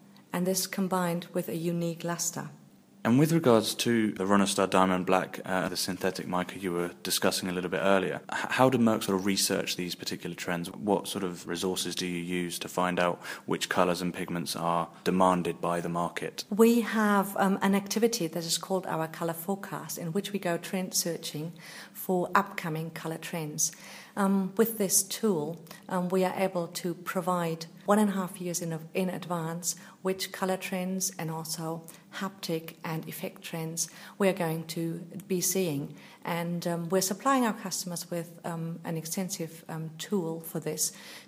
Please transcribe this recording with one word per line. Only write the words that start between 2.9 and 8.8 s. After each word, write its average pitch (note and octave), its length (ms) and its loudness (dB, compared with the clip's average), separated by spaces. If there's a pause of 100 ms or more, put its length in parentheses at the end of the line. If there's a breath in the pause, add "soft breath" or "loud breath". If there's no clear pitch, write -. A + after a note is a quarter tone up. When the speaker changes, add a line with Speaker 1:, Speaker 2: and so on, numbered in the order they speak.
Speaker 2:
And A2+ 160 6
with D3+ 140 6
regards A#2+ 440 6
to A2+ 360 2
the F#2+ 140 -2
Rona G2+ 200 6
Star G2 220 4
Diamond F#2 380 4
Black, F#2 400 2
uh, F#2 240 0
the E2+ 80 -4
synthetic F#2 500 -2
mica F2+ 320 -2
you F#2+ 140 -2
were F2 180 0 (100)
discussing F#2 460 0
a F2+ 60 -2
little F2+ 160 -2
bit F2+ 120 -2
earlier, F#2 380 4 (100)
h-, - 100 -4 (100)
how B2+ 200 6
do B2+ 80 4
Merck A2 260 4